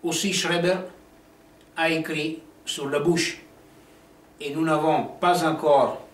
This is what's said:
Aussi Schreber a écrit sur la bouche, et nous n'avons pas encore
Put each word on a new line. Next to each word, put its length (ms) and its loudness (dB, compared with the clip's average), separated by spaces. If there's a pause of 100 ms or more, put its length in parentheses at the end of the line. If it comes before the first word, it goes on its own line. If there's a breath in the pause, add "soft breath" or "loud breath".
Aussi 280 -2
Schreber 440 0 (960)
a 140 0
écrit 500 -2 (240)
sur 240 -8
la 120 0
bouche, 420 0 (960 loud breath)
et 140 -8
nous 100 0
n'avons 420 2 (140)
pas 300 2
encore 640 2